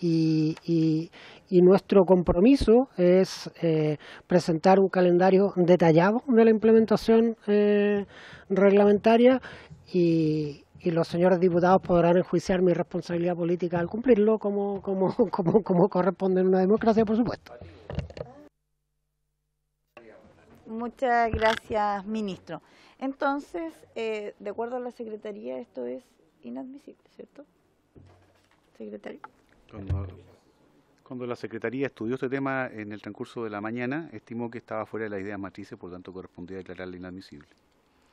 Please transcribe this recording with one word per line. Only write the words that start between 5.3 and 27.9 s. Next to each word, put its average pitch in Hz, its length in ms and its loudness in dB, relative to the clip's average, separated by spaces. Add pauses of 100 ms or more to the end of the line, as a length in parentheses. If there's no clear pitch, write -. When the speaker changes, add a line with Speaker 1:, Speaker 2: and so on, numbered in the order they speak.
Speaker 1:
detallado 175 720 4
de 226 160 6
la 226 80 6
implementación, 226 840 2 (120)
eh, 208 580 2 (420)
reglamentaria 208 920 4 (500)
y, 156 720 0 (160)
y 180 140 -4
los 165 160 -2
señores 175 320 2
diputados 180 420 4
podrán 175 340 4
enjuiciar 180 460 -2
mi 180 100 4
responsabilidad 170 640 -4
política 175 460 -4
al 170 80 -4
cumplirlo 220 500 2
como, 202 440 -4
como, 190 340 -2
<laughs> 226 160 0
como, 190 320 2
como 185 240 2
corresponde 185 540 0
en 185 40 2
una 190 140 2
democracia, 220 440 2
por 214 120 -2
supuesto. 180 380 -4 (3000)
Speaker 2:
Muchas 233 640 -2
gracias, 214 760 -2
ministro. 202 540 -8 (380)
Entonces, 285 720 -6 (220)
eh, 214 440 -8
de 202 120 -12
acuerdo 233 260 -8
a 254 40 -8
la 247 100 -12
Secretaría, 220 680 -12
esto 240 280 -12
es 131 160 -10 (400)
inadmisible, - 600 -18 (120)
¿cierto? - 300 -20 (1300)